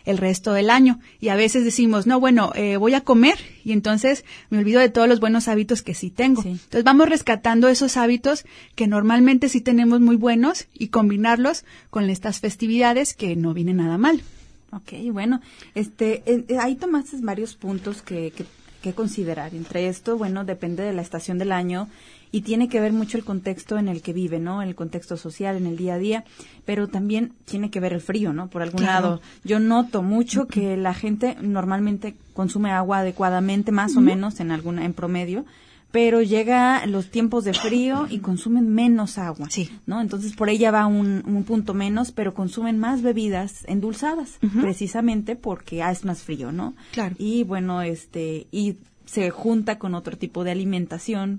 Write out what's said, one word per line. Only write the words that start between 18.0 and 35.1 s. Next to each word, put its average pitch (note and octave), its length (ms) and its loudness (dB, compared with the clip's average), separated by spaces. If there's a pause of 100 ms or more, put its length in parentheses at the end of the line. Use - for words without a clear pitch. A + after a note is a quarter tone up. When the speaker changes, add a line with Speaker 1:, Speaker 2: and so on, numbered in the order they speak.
Speaker 2:
que, E3 300 -8
que, F3 140 -12 (360)
que F#3 120 -6
considerar. E3+ 600 -6
Entre F3 340 -6
esto, A3+ 300 -4
bueno, G3 280 -6
depende F3+ 380 -8
de G#3 100 -4
la F3 100 -6
estación F3+ 340 -8
del G3 140 -2
año F3+ 380 -4 (420)
y G#3+ 100 -4
tiene A3+ 280 0
que A#3+ 100 0
ver G#3+ 120 0
mucho A3 280 -2
el A3 40 -6
contexto G3 540 -6
en G#3 100 0
el E3+ 140 -4
que E3+ 120 -8
vive, E3+ 260 -4
¿no? F#3 240 -6
El F#3 100 -6
contexto E3+ 440 -10
social, G3 400 -8
en F#3 100 -4
el E3+ 100 -6
día F3+ 160 -4
a F3 60 -4
día, G#3+ 240 -4 (420)
pero G3+ 220 -4
también G#3+ 460 -2 (120)
tiene G#3 240 -6
que G3+ 100 -8
ver F3+ 140 -2
el E3+ 80 -4
frío, G3 320 -2
¿no? F3+ 140 -6
Por F3 160 -8
algún E3+ 180 -6
Speaker 1:
Claro. F#3 240 2
Speaker 2:
lado. E3+ 160 -2 (220)
Yo G#3+ 160 0
noto A#3 420 2
mucho A#3 460 0
que G3 280 -2
la F#3 200 -2
gente A3 460 -2
normalmente G3+ 720 -2 (180)
consume G3 380 -2
agua F#3+ 280 0
adecuadamente, F#3+ 720 0
más G3+ 240 2
o B3 40 4
Speaker 1:
Ujú. B3 80 8
Speaker 2:
menos, G3+ 320 0
en E3 100 -4
alguna, E3 360 -4
en F3 80 -4
promedio, F3+ 520 -4 (460)